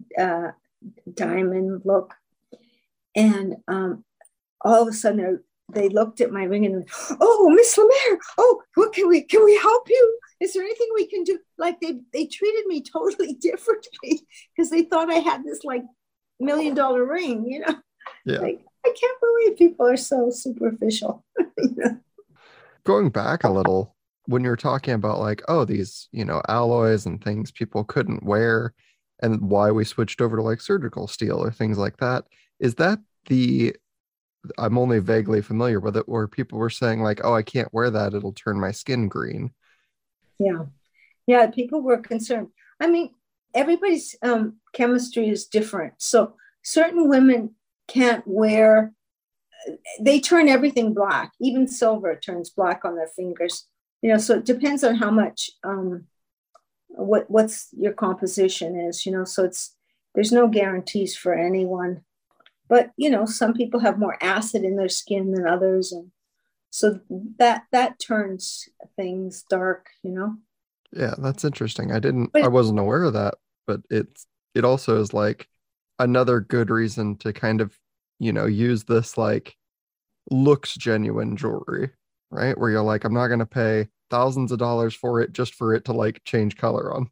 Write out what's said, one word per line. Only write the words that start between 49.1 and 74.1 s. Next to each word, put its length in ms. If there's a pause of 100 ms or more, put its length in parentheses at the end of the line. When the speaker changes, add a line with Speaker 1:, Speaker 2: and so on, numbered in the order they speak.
Speaker 1:
they 200
turn 280
everything 460
black. 460
Even 260
silver 480
turns 360
black 340
on 100
their 140
fingers. 580 (360)
You 100
know, 60
so 180
it 80
depends 400
on 100
how 160
much, 400 (140)
um, 420 (800)
what, 420
what's 480
your 160
composition 840
is, 260
you 60
know, 140
so 180
it's, 320 (400)
there's 160
no 160
guarantees 720
for 180
anyone. 680 (640)
But, 280
you 140
know, 160
some 260
people 280
have 180
more 220
acid 420
in 140
their 120
skin 440
than 160
others. 420
And 220 (580)
so 300 (380)
that, 340
that 260
turns 680 (260)
things 560
dark, 380 (160)
you 80
know? 240 (560)
Speaker 2:
Yeah, 260
that's 260
interesting. 480
I 80
didn't, 320
Speaker 1:
But 100
Speaker 2:
I 60
wasn't 320
aware 240
of 80
that, 220 (300)
but 160 (100)
it's, 360 (300)